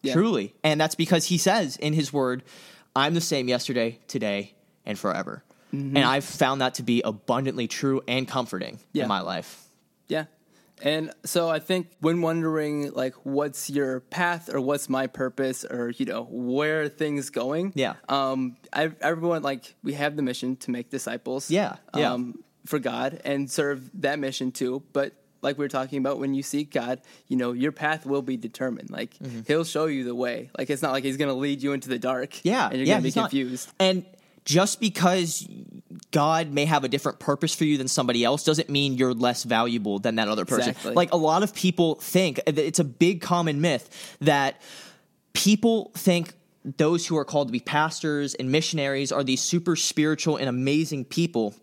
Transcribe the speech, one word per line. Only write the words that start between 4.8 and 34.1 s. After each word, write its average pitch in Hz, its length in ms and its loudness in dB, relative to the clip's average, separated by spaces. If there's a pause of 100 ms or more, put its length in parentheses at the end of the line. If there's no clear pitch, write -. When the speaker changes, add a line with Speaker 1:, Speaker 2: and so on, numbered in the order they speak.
Speaker 2:
and 104 100 -6
forever." 92 460 -4 (320)
Speaker 1:
Mm-hmm. 139 220 -4
Speaker 2:
And 139 80 6
I've 135 200 2
found 135 360 0
that 127 140 0
to - 80 -8
be 120 200 2
abundantly 120 640 -2
true 135 400 -2
and 127 220 -2
comforting 117 500 -6 (140)
Speaker 1:
Yeah. 143 120 -2
Speaker 2:
in 117 40 -2
my 98 140 0
life. 85 420 -8 (440)
Speaker 1:
Yeah. 156 180 -4 (580)
And 156 280 -2 (120)
so 170 240 0
I 156 120 0
think 185 260 -2 (140)
when 165 220 2
wondering, 156 680 0
like, 131 300 -2
what's 139 480 -2
your 135 300 0
path 170 520 -2
or 139 80 0
what's 139 280 -2
my 131 180 0
purpose 131 580 -4
or, 120 260 -4
you 120 140 -4
know, 113 240 -6
where 139 540 0
are 147 60 -2
things 147 420 -4
going? 147 460 -2
Speaker 2:
Yeah. 131 180 0 (140)
Speaker 1:
Um, 131 480 0 (160)
I, 156 180 2 (100)
everyone, 165 420 0
like, 139 320 -4 (100)
we 143 100 -2
have 147 220 0
the 151 60 0
mission 127 340 -2
to - 160 -8
make 120 180 -6
disciples, 127 640 -6
Speaker 2:
Yeah, 170 240 0 (200)
yeah. 143 160 2
Speaker 1:
um, 123 300 -6 (240)
for 151 140 -2
God 127 440 -4
and 139 240 -2
serve 139 400 -2 (140)
that 147 160 0
mission 135 320 -4
too. 127 320 -4 (100)
But 139 200 0 (280)
like 139 160 -2
we 143 80 -2
were 143 40 -2
talking 135 300 -4
about, 135 200 0
when 139 160 -2
you 139 80 -2
seek 143 300 -4
God, 127 280 -2 (280)
you 131 80 0
know, 123 160 0
your 127 200 0
path 156 320 -2
will 139 180 0
be 131 140 -2
determined. 117 540 -6
Like, - 300 -8
Speaker 2:
Mm-hmm. 120 260 -10
Speaker 1:
he'll 156 180 4
show 160 220 0
you 139 160 -2
the 120 140 -4
way. 120 420 -4
Like, 131 100 -4
it's 143 140 -2
not 156 80 0
like 131 140 0
he's 135 120 0
gonna 143 160 0
lead 139 300 -2
you 139 120 0
into 135 140 -6
the 135 120 0
dark 127 440 -2
Speaker 2:
Yeah, 220 240 2
Speaker 1:
and - 100 -2
you're 135 100 2
Speaker 2:
yeah, 190 60 6
Speaker 1:
gonna 202 80 2
be 156 40 0
Speaker 2:
he's - 100 0
not. 220 140 0
Speaker 1:
confused. 127 480 -4
Speaker 2:
And 190 260 2 (400)